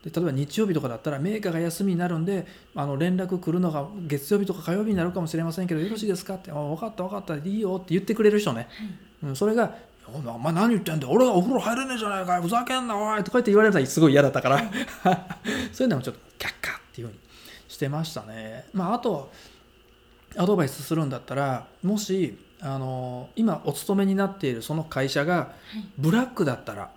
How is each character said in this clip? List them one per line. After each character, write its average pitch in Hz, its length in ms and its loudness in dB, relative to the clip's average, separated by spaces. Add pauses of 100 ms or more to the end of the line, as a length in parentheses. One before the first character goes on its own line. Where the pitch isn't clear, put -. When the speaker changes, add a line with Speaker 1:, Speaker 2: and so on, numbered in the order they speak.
Speaker 1:
で、 160 80 -10
例 170 100 -2
え 175 40 2
ば 151 80 2
日 143 260 -2
曜 214 80 4
日 185 80 0
と 147 60 2
か 131 80 -4
だ 117 80 -4
っ - 40 -10
た 151 120 -4
ら、 135 100 -4
「メ 202 140 0
ー 214 40 -4
カ 190 100 -2
ー - 20 -2
が 165 80 -2
休 170 240 -2
み 196 80 2
に 170 80 0
な 175 80 0
る 165 100 -2
ん 160 60 0
で、 190 200 -2 (300)
あ 143 120 -4
の、 143 100 -2
連 180 200 2
絡 185 220 -2
来 170 140 -2
る 180 80 2
の 180 100 2
が 147 160 -4 (220)
月 143 260 0
曜 202 60 4
日 196 60 0
と 190 80 -4
か 156 80 -10
火 165 100 -2
曜 202 100 0
日 220 80 0
に 202 60 2
な 170 80 2
る 180 80 -2
か 185 80 -4
も 165 80 -2
し 165 80 -4
れ 165 80 0
ま 165 80 -2
せ 180 120 -4
ん 180 40 -2
け 175 60 0
ど、 151 60 0
よ 185 100 -2
ろ 226 60 -4
し 214 60 -6
い 214 60 -2
で 185 80 0
す - 80 -10
か？」 190 100 -8
っ 185 40 -10
て、 185 120 -16
「あ、 151 60 -10
わ 147 200 -4
か 226 120 -8
っ 220 80 -12
た、 180 80 -6
わ 185 60 -6
か 202 80 -6
っ 190 60 -10
た、 160 120 -6
い 143 120 -6
い 208 120 -2
よ」 190 200 0
っ 185 60 -16
て 262 80 0
言 202 60 4
っ - 20 -12
て - 140 0
く 220 80 2
れ 208 80 8
る 208 80 4
人 185 120 -2
ね。 117 160 -6
Speaker 2:
は - 160 -14
い。 - 440 -12
Speaker 1:
う 135 40 -4
ん、 131 40 -6
そ 202 100 2
れ 214 80 2
が、 226 220 0 (360)
「お 139 60 -10
前、 117 160 -8
お 117 60 -12
前 156 140 0
何 208 160 4
言 214 100 4
っ - 20 -10
て 165 100 -2
ん 156 60 0
だ 135 80 -2
よ。 127 60 0
俺 240 120 8
が 233 100 4
お 175 60 8
風 247 140 2
呂 214 60 2
入 220 160 0
れ 269 100 -4
ね 262 80 -4
え 240 40 -4
じ 220 60 -4
ゃ 208 40 -2
な 196 140 -2
い 180 40 -4
か 180 80 2
よ。 175 80 0
ふ 170 60 -2
ざ 233 160 2
け 254 160 -2
ん 247 80 -6
な、 208 100 -2
お 214 180 0
い」 208 60 0
と - 80 -4
か 247 80 4
言 247 40 6
っ - 20 -2
て 202 80 4
言 202 60 10
わ 214 40 10
れ 220 80 8
た 185 80 4
ら 131 80 2
す - 140 0
ご 160 80 10
い 135 40 8
嫌 143 100 8
だ 131 80 6
っ - 20 -10
た 131 100 0
か 131 60 2
ら。 139 80 6
Speaker 2:
は 233 80 2
い。 208 60 -8 (600)
Speaker 1:
<laughs> - 420 -6
そ 262 120 -2
う - 20 2
い - 0 -
う - 20 2
の 151 100 2
も 123 40 -4
ち - 60 -6
ょ - 20 -4
っ - 60 -16
と - 40 -20 (160)
却 - 120 -8 (120)
下 - 120 -6
っ - 80 -12 (120)
て - 80 -14
い 117 40 -8
う - 20 -10
ふ 110 40 -10
う - 20 -18
に 107 80 -20 (480)
し - 80 -18
て 139 120 -2
ま 151 160 -2
し 160 80 -8
た 107 100 -8
ね。 110 420 -12 (100)
ま 185 160 -2
あ、 226 40 2
あ 240 40 -2
と、 156 320 -4 (1080)
ア 180 100 2
ド 202 100 4
バ 160 80 2
イ 131 40 0
ス 135 140 -10
す 160 120 -2
る 160 100 2
ん 139 60 -2
だ 120 80 -6
っ - 20 -8
た - 140 -10
ら、 135 320 -2 (160)
も 202 160 0
し、 185 400 -2 (220)
あ 135 180 -6
の、 127 580 -8
今 214 300 2
お 151 80 0
勤 196 240 0
め 196 80 4
に 190 80 2
な 196 140 2
っ 196 100 -8
て 143 100 -2
い 123 60 0
る 117 80 -6
そ 156 120 -4
の 160 80 0
会 135 280 -2
社 147 160 2
が 180 80 2
Speaker 2:
は 151 160 0 (280)
い。 208 60 -10 (140)
Speaker 1:
ブ 147 120 2
ラ 233 120 4
ッ 240 60 0
ク 202 180 -2
だ 123 80 2
っ - 100 -10
た 104 100 -10
ら 98 220 -10